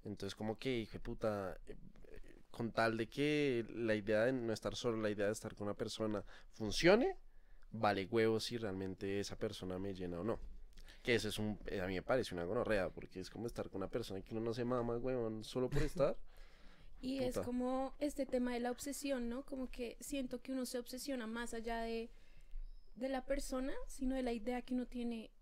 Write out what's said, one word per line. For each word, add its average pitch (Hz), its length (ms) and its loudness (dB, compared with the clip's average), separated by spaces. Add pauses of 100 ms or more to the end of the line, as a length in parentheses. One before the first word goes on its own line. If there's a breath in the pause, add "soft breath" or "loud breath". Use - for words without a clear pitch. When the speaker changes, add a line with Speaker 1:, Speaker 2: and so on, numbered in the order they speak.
Speaker 1:
Entonces, 98 300 -6
como 107 240 -2
que, 131 200 0
hijo 110 160 -4
de 113 60 -6
puta, 104 640 -2
eh, 107 100 -10 (300)
eh, - 300 -12 (140)
con 117 220 -4
tal 113 240 4
de 113 120 0
que 143 680 4
la 110 200 4
idea 107 300 6
de 131 80 6
no 117 200 2
estar 104 240 -2
solo, 117 200 2
la 110 140 2
idea 104 160 2
de 107 60 4
estar 107 220 -4
con 104 120 -4
una 101 100 0
persona 107 480 0 (280 loud breath)
funcione, 208 640 6 (560 soft breath)
vale 101 340 4
huevo 110 340 6
si 117 160 -4
realmente 98 640 -2
esa 98 160 -4
persona 92 420 -2
me 95 160 -2
llena 87 260 -4
o 90 40 -2
no. 110 140 0 (640 loud breath)
Que 123 120 4
eso 107 140 4
es 101 100 -2
un, 107 280 0
eh, 104 140 -2
a 90 60 0
mí 95 80 0
me 87 80 0
parece 123 320 2
una 87 100 0
gonorrea, 101 460 2
porque - 300 -10
es 90 100 -6
como 104 160 -6
estar 110 220 -4
con 95 140 -6
una 95 80 -2
persona 107 320 -2
que - 120 -8
uno 110 80 0
no 113 120 0
se 120 100 0
mama, 120 320 2
huevón, 117 480 0
solo 127 240 0
por 139 140 4
estar. 151 400 4
Speaker 2:
<laughs> - 40 -6 (760 loud breath)
Y 262 180 -2
es 247 160 0
Speaker 1:
Puta. 196 100 0
Speaker 2:
como 254 520 0
este 285 280 0
tema 247 260 2
de 240 80 0
la 240 100 0
obsesión, 262 600 -2
¿no? 254 160 -4
Como 262 240 -4
que 233 300 -6
siento 254 420 -4
que 262 100 -6
uno 254 140 0
se 247 120 -4
obsesiona 254 480 -4
más 233 280 -4
allá 226 260 -2
de, 226 300 -2 (840 soft breath)
de 247 120 -2
la 262 160 0
persona, 269 480 0 (140)
sino 262 300 0
de 262 60 0
la 240 120 2
idea 240 260 -2
que 254 140 -4
uno 247 120 2
tiene 233 440 -4 (120)